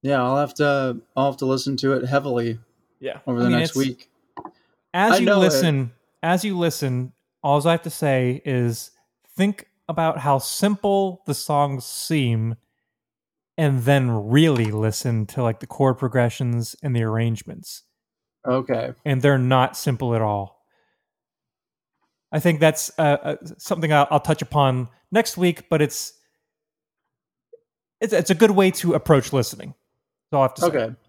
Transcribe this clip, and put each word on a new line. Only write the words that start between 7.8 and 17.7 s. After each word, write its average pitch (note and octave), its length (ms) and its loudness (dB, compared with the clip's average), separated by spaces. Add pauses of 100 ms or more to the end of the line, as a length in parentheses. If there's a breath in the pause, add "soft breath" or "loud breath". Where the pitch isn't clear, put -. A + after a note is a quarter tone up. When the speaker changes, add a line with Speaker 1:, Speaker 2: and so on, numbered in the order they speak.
Speaker 2:
to - 80 -10
say C3 560 0
is A#2+ 460 -2 (440)
think G3+ 300 -2 (240)
about D#3+ 300 -2
how C#3 180 2
simple G3 880 -2
the D3 80 -4
songs C#3+ 540 -2
seem, A#2 680 -2 (1000)
and C#3 280 0
then C3 260 2
really A#2 640 2
listen G#2+ 560 -2
to, - 160 -6
like, A2+ 160 -2
the - 80 -16
chord C3 320 0
progressions A#2+ 840 -2
and C3+ 140 -4
the A#2 80 0
arrangements. A2+ 800 -4 (600)